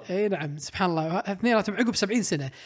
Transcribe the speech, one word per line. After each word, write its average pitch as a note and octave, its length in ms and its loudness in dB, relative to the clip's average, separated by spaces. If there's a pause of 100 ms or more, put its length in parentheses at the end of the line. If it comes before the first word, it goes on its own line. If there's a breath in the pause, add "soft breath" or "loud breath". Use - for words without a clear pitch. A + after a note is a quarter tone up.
إيه، G3+ 180 2
نعم، D#3 300 -2
سبحان F3+ 320 -2
الله. D#3+ 300 0
اثنيناتهم G#3 560 2
عقب A#3 200 2
سبعين G#3 280 2
سنة. C#3+ 280 -2 (140 loud breath)